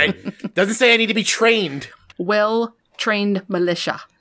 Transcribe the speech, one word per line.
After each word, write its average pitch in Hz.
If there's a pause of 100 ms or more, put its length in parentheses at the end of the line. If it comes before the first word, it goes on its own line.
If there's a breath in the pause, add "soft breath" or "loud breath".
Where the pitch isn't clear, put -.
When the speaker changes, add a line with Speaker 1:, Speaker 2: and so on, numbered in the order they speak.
Speaker 1:
make -
Speaker 2:
that -
I, 202
doesn't 196
say 240
I 233
need 226
to 214
be 220
trained. 202 (300)
Speaker 3:
Well-trained 208
militia. 175 (200)